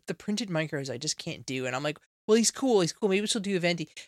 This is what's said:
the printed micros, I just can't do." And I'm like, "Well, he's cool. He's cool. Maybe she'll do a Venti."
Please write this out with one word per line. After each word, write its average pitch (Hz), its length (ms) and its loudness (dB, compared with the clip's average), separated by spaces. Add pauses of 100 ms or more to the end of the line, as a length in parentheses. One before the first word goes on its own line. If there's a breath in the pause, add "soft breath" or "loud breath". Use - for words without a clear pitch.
the 185 80 -6
printed 208 360 -4
micros, 151 380 -2
I 123 100 -6
just 147 200 -4
can't - 260 -10
do." 131 220 -2
And 123 80 -2
I'm 135 80 -2
like, 151 160 -4 (300)
"Well, 220 80 8
he's 226 160 4
cool. 240 280 4
He's 165 120 2
cool. - 160 -2
Maybe 202 180 2
she'll 214 160 -2
do 196 140 -2
a 170 40 0
Venti." 170 280 0 (200 loud breath)